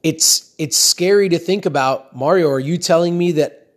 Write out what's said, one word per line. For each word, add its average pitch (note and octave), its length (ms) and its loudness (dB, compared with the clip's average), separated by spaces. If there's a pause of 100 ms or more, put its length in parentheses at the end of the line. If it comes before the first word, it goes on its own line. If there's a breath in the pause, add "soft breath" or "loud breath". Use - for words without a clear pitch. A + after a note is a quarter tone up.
it's, - 560 -2
it's D#3 180 -6
scary G3 540 2
to E3+ 80 2
think F#3+ 300 -2
about, C3+ 480 -2
"Mario, D#3 340 2
are C3+ 100 0
you D3+ 200 -4
telling F3 360 0
me F3 180 0
that - 440 -4